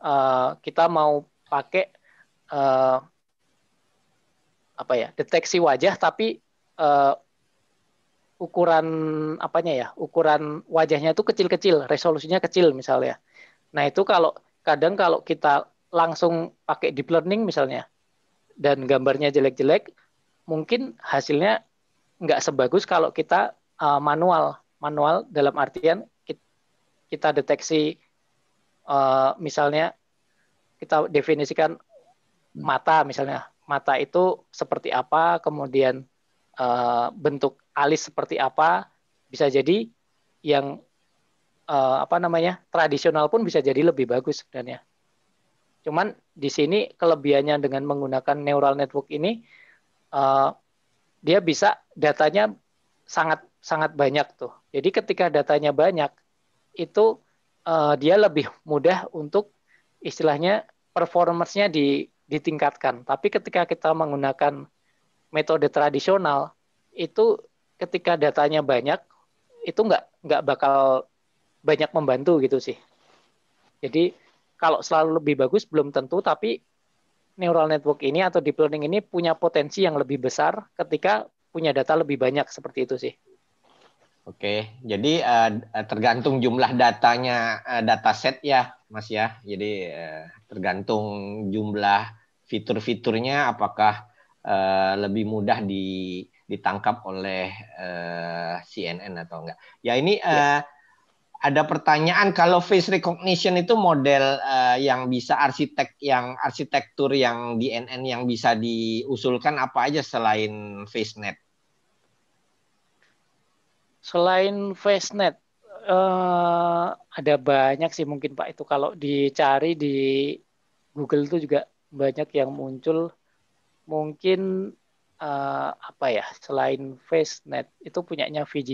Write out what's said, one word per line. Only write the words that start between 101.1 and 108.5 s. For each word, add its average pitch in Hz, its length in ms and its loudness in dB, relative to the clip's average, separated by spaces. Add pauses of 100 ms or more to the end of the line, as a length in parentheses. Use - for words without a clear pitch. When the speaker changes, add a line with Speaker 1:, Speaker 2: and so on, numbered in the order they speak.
Speaker 2:
ada 143 240 2
pertanyaan, 160 640 2
kalau 175 320 4
face 185 240 2
recognition 180 720 0
itu 220 160 2
model, 139 640 4
eh, 127 480 2
yang 127 240 0
bisa 127 240 -2
arsitek-, 139 640 -2
yang 127 400 -2
arsitektur 139 720 -4
yang 120 480 0
di 120 160 -4
N 120 160 -10
N 131 160 -8
yang 123 160 -6
bisa 117 320 0